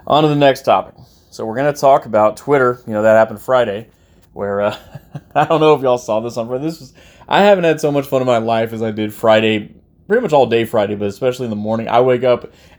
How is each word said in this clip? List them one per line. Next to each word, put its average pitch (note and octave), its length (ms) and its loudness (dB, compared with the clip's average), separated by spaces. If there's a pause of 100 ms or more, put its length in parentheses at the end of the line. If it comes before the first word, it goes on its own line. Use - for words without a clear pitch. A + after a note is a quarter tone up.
On D3 200 2
to D#3 40 2
the D3 60 0
next C#3+ 280 2
topic. - 340 0 (340)
So A2+ 160 -12
we're A2 80 -8
gonna C#3+ 180 -2
talk C#3+ 340 2
about G#2+ 300 2
Twitter. B2+ 520 0
You A2+ 40 -8
know, G#2+ 100 -2
that A2 140 6
happened A2 240 2
Friday, A#2 480 -2 (440)
where, G2+ 300 -6
uh, G#2 140 -2 (300)
<laughs> - 280 -16
I D3 100 2
don't D#3 160 0
know D#3 140 4
if C3 80 -4
y'all B2 160 0
saw A2 220 -4
this A#2 160 -10
on A#2 120 -8
Friday. B2+ 160 -6
This E3 160 -8
was, - 140 -20 (340)
I E3+ 140 2
haven't G3 220 4
had D#3 160 0
so D3 120 -2
much C#3+ 140 -2
fun C3 160 -2
in B2+ 40 -4
my A#2+ 120 2
life A2+ 340 -2
as A2+ 100 -6
I A2 80 -4
did G#2+ 220 -6
Friday, A2 640 0 (340)
pretty A#3 140 0
much E3+ 100 -4
all C3+ 140 4
day A#2 180 0
Friday, G#2 300 -2
but G2+ 120 -6
especially B2 380 -4
in A#2 60 -6
the G#2 60 -6
morning. A2 320 -6
I A#2 120 2
wake B2+ 240 2
up, B2 260 0 (280)